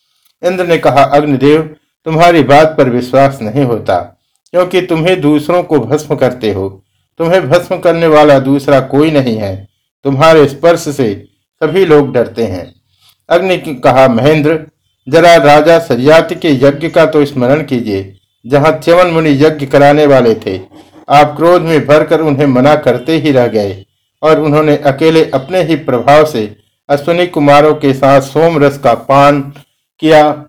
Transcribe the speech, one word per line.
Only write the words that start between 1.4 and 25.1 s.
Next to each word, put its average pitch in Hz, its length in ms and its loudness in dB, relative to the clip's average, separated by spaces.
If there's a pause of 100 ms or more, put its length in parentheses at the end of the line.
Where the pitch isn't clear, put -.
तुम्हारी 165 380 2
बात 143 360 2
पर 151 120 2
विश्वास 131 520 0
नहीं 117 220 -4
होता, 107 320 -4 (540)
क्योंकि 180 300 -2
तुम 170 260 -2
ही 185 100 0
दूसरों 151 460 0
को 165 160 -2
भस्म 139 380 -4
करते 131 360 -4
हो। 95 320 -10 (340)
तुम्हें 165 320 -2
भस्म 175 280 -2
करने 165 280 0
वाला 151 320 4
दूसरा 135 420 0
कोई 139 300 -2
नहीं 127 260 -2
है। 98 320 -10 (360)
तुम्हारे 147 440 4
स्पर्श 160 320 0
से 120 440 -6 (380)
सभी 160 220 -2
लोग 147 280 2
डरते 117 300 -4
हैं।" 92 320 -8 (540)
अग्नि 175 200 0
ने 160 260 -6
कहा, 131 340 2
"महेंद्र, 151 580 0 (420)
जरा 170 280 4
राजा 151 420 4
सरियात 160 540 0
के 170 180 -4
यज्ञ 139 380 0
का 160 180 0
तो 147 180 0
स्मरण 139 380 -2
कीजिए, 104 540 -6 (300)
जहाँ 143 260 0
च्यवन 170 340 2
मुनि 160 240 0
यज्ञ 143 360 0
कराने 147 400 2
वाले 123 280 2
थे। 95 260 -6 (480)
आप 143 280 0
क्रोध 165 260 0
में 160 240 -2
भरकर 151 340 0
उन्हें 147 260 -2
मना 135 300 2
करते 147 420 -2
ही 147 140 -2
रह 123 140 2
गए 101 380 -6 (380)
और 151 180 2
उन्होंने 151 360 0
अकेले 156 540 0